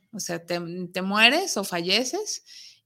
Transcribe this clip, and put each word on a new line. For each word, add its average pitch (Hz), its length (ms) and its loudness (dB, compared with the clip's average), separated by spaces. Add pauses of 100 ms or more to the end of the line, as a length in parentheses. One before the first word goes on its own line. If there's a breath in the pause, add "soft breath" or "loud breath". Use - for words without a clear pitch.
(120)
O 208 80 -10
sea, 170 260 -6
te, 175 140 -2 (320)
te 185 100 -4
mueres 226 560 4
o 202 60 0
falleces 220 800 -2 (420 loud breath)